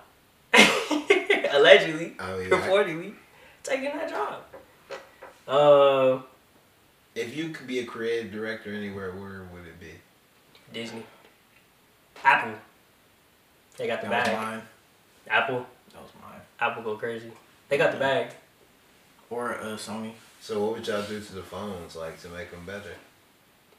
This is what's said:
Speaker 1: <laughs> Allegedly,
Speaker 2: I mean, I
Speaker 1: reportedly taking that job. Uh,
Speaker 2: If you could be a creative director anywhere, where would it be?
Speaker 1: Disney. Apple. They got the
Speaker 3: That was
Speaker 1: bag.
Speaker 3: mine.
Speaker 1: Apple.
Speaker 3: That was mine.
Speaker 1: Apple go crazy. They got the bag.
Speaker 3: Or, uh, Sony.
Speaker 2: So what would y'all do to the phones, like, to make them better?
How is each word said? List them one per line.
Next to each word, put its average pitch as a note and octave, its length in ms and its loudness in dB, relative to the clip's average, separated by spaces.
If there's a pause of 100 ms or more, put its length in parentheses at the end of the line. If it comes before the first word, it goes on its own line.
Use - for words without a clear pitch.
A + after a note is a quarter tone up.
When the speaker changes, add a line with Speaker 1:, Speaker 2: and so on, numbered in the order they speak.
(520)
Speaker 1:
<laughs> - 1000 4
Allegedly, E3 680 8
Speaker 2:
I - 180 -8
mean, F#2 160 0
I F#3 40 4
Speaker 1:
reportedly F#3+ 560 0 (500)
taking C4+ 340 -4
that D#4+ 120 -6
job. G4+ 320 -6 (1040)
Uh, C#3 720 8 (960)
Speaker 2:
If A#2 200 -8
you D#3+ 140 -6
could C#3 180 -12
be B2+ 120 -4
a A#2 60 -6
creative A2+ 460 -4
director A2 420 -8
anywhere, G2 400 -8
where F#2+ 400 -14
would F2 120 -16
it E2 140 -20
be? E2 120 -18 (800)
Speaker 1:
Disney. A2+ 300 -10 (1200)
Apple. A#2 300 4 (1200)
They A#2+ 100 -6
got A2+ 140 -4
the A2 80 -6
Speaker 3:
That A#2 180 0
was G#2+ 60 0
Speaker 1:
bag. G#2+ 120 -2
Speaker 3:
mine. A2 160 -8 (680)
Speaker 1:
Apple. B2 360 0 (280)
Speaker 3:
That - 80 -20
was - 100 -20 (100)
mine. - 200 -20 (180)
Speaker 1:
Apple A#2 240 -4
go G#2+ 140 -4
crazy. A#2 340 -10 (380)
They C#3+ 80 0
got D#3+ 160 2
the - 40 -6
bag. C3+ 300 0 (1000)
Speaker 3:
Or, A#2 260 -6
uh, G#2+ 200 -10
Sony. A2 360 -10 (280)
Speaker 2:
So G#2+ 240 -4
what A2+ 100 0
would A2+ 140 -10
y'all G#2 160 -2
do G#2 160 -8
to G#2 160 -16
the F#2 80 -10
phones, F#2 520 -12
like, D#2+ 260 -12
to F2 80 -16
make F2 220 -14
them F2 140 -16
better? F#2+ 280 -12 (840)